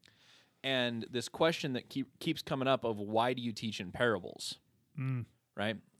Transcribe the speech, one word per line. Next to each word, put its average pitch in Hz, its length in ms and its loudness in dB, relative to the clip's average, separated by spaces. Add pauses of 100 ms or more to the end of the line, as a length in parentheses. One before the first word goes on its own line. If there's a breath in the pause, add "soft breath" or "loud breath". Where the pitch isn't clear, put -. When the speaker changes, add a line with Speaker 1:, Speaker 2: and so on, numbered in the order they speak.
(640 soft breath)
Speaker 1:
and 123 460 0
this 120 180 -2
question 160 460 2
that - 160 -4
keep, 135 180 -4 (120)
keeps 160 240 0
coming 131 240 0
up 135 180 4
of 110 140 0
why 110 340 2
do 127 80 -4
you 120 100 -2
teach 107 300 -6
in 90 100 -8
parables, - 640 0 (420)
Speaker 2:
Mm. 131 280 -2 (320)
Speaker 1:
right? 104 180 -2 (240)